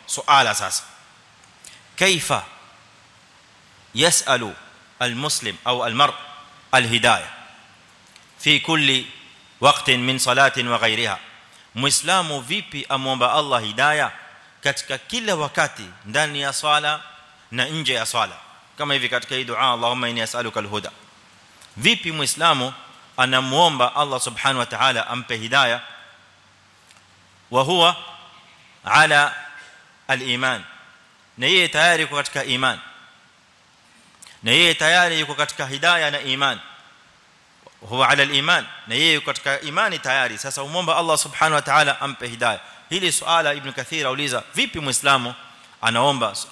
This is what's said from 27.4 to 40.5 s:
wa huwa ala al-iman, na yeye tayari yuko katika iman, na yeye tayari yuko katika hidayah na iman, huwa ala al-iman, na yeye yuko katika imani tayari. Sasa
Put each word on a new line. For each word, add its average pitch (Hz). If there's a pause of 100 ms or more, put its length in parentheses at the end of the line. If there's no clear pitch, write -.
wa 127
huwa 170 (920)
ala 143 (720)
al-iman, 127 (720)
na 123
yeye 175
tayari 160
yuko 147
katika 143
iman, 127 (1600)
na 110
yeye 165
tayari 165
yuko 147
katika 147
hidayah 151
na 143
iman, 131 (1200)
huwa 120
ala 143
al-iman, 143 (220)
na 113
yeye 156
yuko 147
katika 139
imani 165
tayari. 127
Sasa 135